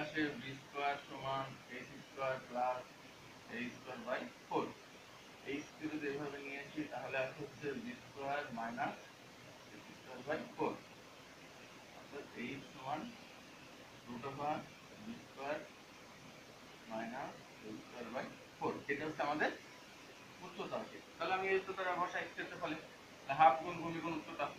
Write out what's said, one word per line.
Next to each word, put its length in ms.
আসে 200
বি 100
স্কয়ার 340
সমান 380
এইচ 140
স্কয়ার 300
plus 320
a 40
square 340
by 120
four, 180
এইচ 140
কে 160
যদি 200
এইভাবে 340
নিয়ে 180
আসি 180
তাহলে 320
আসে 180
হচ্ছে 240
বি 100
স্কয়ার 400
minus 360
এইচ 120
স্কয়ার 300
বাই 120
ফোর, 180
অর্থাৎ 260
এইচ 180
সমান 280
root 240
over 260
বি 100
স্কয়ার 340
minus 420
এইচ 200
স্কয়ার 280
বাই 120
ফোর, 160
এটা 160
হচ্ছে 200
আমাদের 240
উচ্চতা 380
আছে। 140
তাহলে 220
আমি 140
এই 80
উচ্চতাটা 420
বসাই 240
ক্ষেত্রফলে, 420
তাহলে 140
হাফ 240
গুণ 200
ভূমি 200
গুণ 160
উচ্চতা, 280